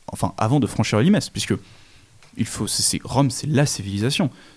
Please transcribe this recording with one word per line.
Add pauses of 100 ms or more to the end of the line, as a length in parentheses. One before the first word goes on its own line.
enfin,
avant
de
franchir
les
limes, (140)
puisque (840)
il
faut,
c'est,
c'est,
Rome,
c'est
la
civilisation, (260)